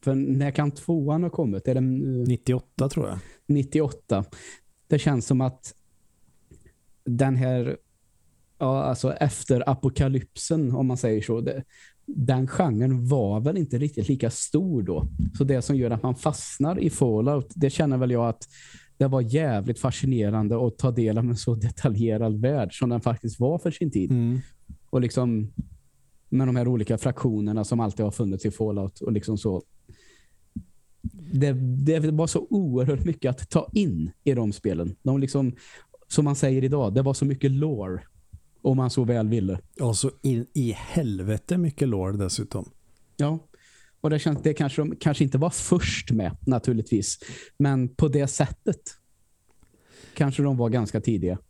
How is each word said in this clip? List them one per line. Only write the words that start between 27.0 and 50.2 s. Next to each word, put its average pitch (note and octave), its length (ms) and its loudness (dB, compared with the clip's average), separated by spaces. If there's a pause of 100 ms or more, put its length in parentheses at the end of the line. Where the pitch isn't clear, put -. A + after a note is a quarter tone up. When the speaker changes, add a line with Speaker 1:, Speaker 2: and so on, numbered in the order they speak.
Speaker 1:
som A#2 160 0
alltid G#2+ 240 -2
har G2+ 80 0
funnits G2 340 -2
i G#2 40 0
Fallout G2+ 500 -4
och A#2+ 120 -4
liksom G#2 260 -2
så. F#2+ 240 -2 (1800)
Det, C#3+ 120 2 (480)
det D#3 100 2
var D#3+ 160 2
så - 240 -2
oerhört C#3 540 0
mycket D3+ 260 -2
att - 200 -8
ta - 220 2
in F#2 380 0 (140)
i C#3 100 4
de A2+ 180 0
spelen. F2+ 500 -4
De C3+ 180 0
liksom, C3+ 320 0 (560)
som - 160 2
man C#3+ 120 0
säger C3+ 280 2
idag, C3 300 0
det C3 80 4
var C3+ 120 2
så C#3 100 -2
mycket C#3 260 0
lore C3 520 -2 (600)
om C3+ 140 2
man B2+ 140 0
så B2+ 140 0
väl A2+ 240 2
ville. F#2+ 300 0 (160)
Speaker 2:
Ja, A#2+ 200 -2
så C3 160 -2 (120)
in B2 300 0
i A#2+ 200 0
helvete G#2+ 880 -2
mycket D3 300 0
lore G2 280 0
dessutom. G2 540 -4 (460)
Speaker 1:
Ja, D3+ 220 0 (600)
och D#3 100 0
det D3+ 80 2
känns, C#3+ 240 0
det D#3 120 2
kanske D3 280 -2
de D3 140 -4
kanske D3+ 280 2
inte C3+ 140 2
var D#3+ 120 2
först - 600 0
med, G#2 260 0 (100)
naturligtvis. A2+ 720 0 (400)
Men C3+ 300 2
på D3+ 200 2
det C#3 180 2
sättet - 540 -2 (1300)
kanske C#3 280 0